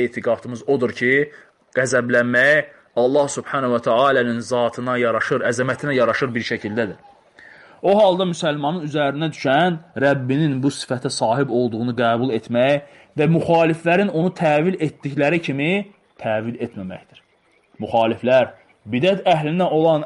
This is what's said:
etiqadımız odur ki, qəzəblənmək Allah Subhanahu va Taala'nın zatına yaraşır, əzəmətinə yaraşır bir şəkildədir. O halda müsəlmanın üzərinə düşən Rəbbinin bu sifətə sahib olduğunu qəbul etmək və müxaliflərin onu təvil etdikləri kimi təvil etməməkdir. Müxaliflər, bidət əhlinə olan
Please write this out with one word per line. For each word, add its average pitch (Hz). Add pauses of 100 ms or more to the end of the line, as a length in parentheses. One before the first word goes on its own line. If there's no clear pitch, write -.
etiqadımız 117
odur 123
ki, 127 (600)
qəzəblənmək 123
Allah 139
Subhanahu 127
va 117
Taala'nın 120
zatına 123
yaraşır, 117
əzəmətinə 127
yaraşır 117
bir 113
şəkildədir. 107 (840)
O 196
halda 190
müsəlmanın 156
üzərinə 147
düşən 160 (180)
Rəbbinin 135
bu 143
sifətə -
sahib 123
olduğunu 117
qəbul 117
etmək 127 (240)
və 147
müxaliflərin 165
onu 165
təvil 160
etdikləri 151
kimi 143 (500)
təvil 113
etməməkdir. 92 (540)
Müxaliflər, 113 (320)
bidət 165
əhlinə 165
olan 156